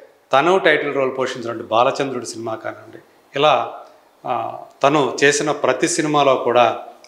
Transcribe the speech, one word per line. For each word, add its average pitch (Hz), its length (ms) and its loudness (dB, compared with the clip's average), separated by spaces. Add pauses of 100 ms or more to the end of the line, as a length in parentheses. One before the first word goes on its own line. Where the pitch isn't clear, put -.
(320)
తను 165 260 4
టైటిల్ 147 360 0
రోల్ 131 240 -2
పోషించినటువంటి 117 500 -6
బాలచంద్రుడి 123 580 0
సినిమా 113 280 -10
కానివ్వండి, - 440 -14 (380)
ఇలా, 139 480 0 (420)
ఆ, 117 320 -6 (240)
తను 139 420 2
చేసిన 143 260 2
ప్రతి 135 380 0
సినిమాలో 147 460 2
కూడా 117 500 2 (240)